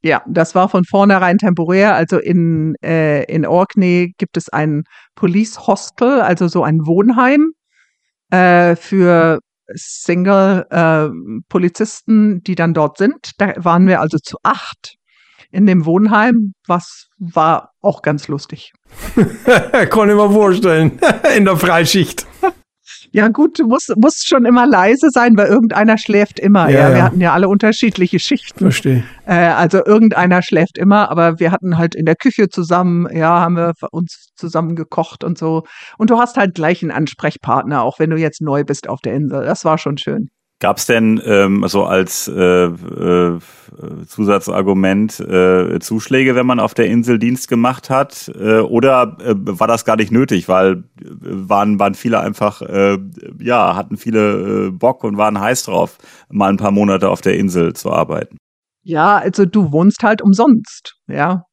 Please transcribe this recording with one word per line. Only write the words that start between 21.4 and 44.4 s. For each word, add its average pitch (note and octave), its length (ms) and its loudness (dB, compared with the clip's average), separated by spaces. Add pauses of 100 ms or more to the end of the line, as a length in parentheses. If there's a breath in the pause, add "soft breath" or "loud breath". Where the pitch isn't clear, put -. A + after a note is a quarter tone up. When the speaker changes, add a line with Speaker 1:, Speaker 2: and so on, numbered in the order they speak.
Speaker 2:
der F#3 120 2
Freischicht. E3+ 680 0 (840 loud breath)
Speaker 1:
Ja G#3 160 2
gut, B3+ 320 0
du B3+ 80 2
musst, B3 280 -2
musst C4 320 2
schon B3+ 180 2
immer B3 200 4
leise A#3+ 460 4
sein, A#3+ 260 4
weil G#3 80 4
irgendeiner A3 540 2
schläft G#3 400 -2
immer. F#3+ 300 4
Speaker 2:
Ja, C3+ 100 4
Speaker 1:
Ja, C#3+ 100 6
wir B2+ 80 4
Speaker 2:
ja. B2 60 4
Speaker 1:
hatten B2+ 180 2
ja E3+ 120 2
alle F3+ 140 2
unterschiedliche G3+ 680 0
Schichten. - 420 -4
Speaker 2:
Verstehe. C3 440 0 (240 loud breath)
Speaker 1:
Äh, F#3 80 0
also E3+ 500 2
irgendeiner F#3 560 4
schläft - 380 -2
immer, G3+ 320 2
aber E3+ 280 0
wir E3+ 120 0
hatten F3+ 260 -2
halt E3 160 0
in D#3+ 120 -4
der D#3+ 100 2
Küche A3 340 -2
zusammen, F3 680 -2
ja, E3 240 2
haben E3+ 160 0
wir E3+ 140 -2
f-, - 220 -8
uns - 440 -10
zusammen E3 400 -6
gekocht - 480 -8
und F3 140 -6
so. D#3+ 260 -4 (360 loud breath)
Und A3 100 0
du A#3 80 4
hast A#3+ 200 -2
halt G3 180 0
gleich E3+ 260 -2
einen D#3+ 80 -6
Ansprechpartner, C#3 960 -4
auch B2+ 160 -4
wenn D#3 100 0
du D#3+ 80 -2
jetzt D#3 240 -4
neu C#3+ 220 -2
bist - 260 -8
auf C3+ 120 -10
der A2 120 -6
Insel. C#3 320 -4
Das E3+ 180 -4
war D#3 140 0
schon D3+ 220 -6
schön. D3 300 -6 (300)
Speaker 3:
Gab's - 260 -2
denn, A2+ 400 2
ähm, G2 420 2
so G2 160 -2
als, F#2 460 -4
äh, F2+ 360 2
äh, F2 720 -2 (680 soft breath)
Zusatzargument, G2 1120 -2